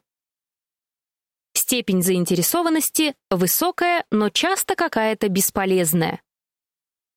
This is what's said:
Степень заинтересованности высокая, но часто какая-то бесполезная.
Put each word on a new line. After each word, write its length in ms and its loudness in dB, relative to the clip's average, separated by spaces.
Степень 480 0
заинтересованности 1120 0
высокая, 800 0
но 200 0
часто 460 -2
какая-то 520 0
бесполезная. 920 0